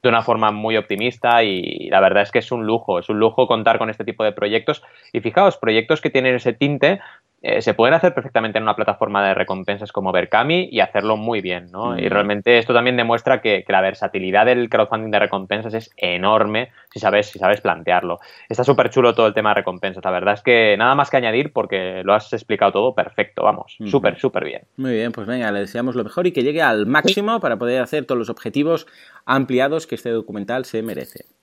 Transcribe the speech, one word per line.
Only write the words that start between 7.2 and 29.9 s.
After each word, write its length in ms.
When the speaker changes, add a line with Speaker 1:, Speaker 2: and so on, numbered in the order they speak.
Speaker 1:
eh, 180
se 140
pueden 200
hacer 200
perfectamente 420
en 80
una 100
plataforma 540
de 60
recompensas 580
como 180
Berkami 640
y 80
hacerlo 380
muy 240
bien, 280
¿no? 220
Speaker 2:
Mm. 60
Speaker 1:
Y 100
realmente 500
esto 140
también 240
demuestra 460
que, 200
que 100
la 100
versatilidad 640
del 240
crowdfunding 400
de 80
recompensas 560
es 240
enorme 720
si 60
sabes, 280
si 120
sabes 220
plantearlo. 580
Está 160
súper 240
chulo 260
todo 120
el 80
tema 160
de 60
recompensas, 460
la 80
verdad 240
es 80
que 360
nada 160
más 160
que 80
añadir 340
porque 520
lo 100
has 180
explicado 400
todo 220
perfecto, 500
vamos, 340
Speaker 2:
Ujú. 120
Speaker 1:
súper, 280
súper 260
bien. 180
Speaker 2:
Muy 160
bien, 180
pues 140
venga, 260
le 80
deseamos 340
lo 100
mejor 220
y 60
que 100
llegue 200
al 240
máximo 520
para 200
poder 240
hacer 240
todos 120
los 120
objetivos 560
ampliados 600
que 80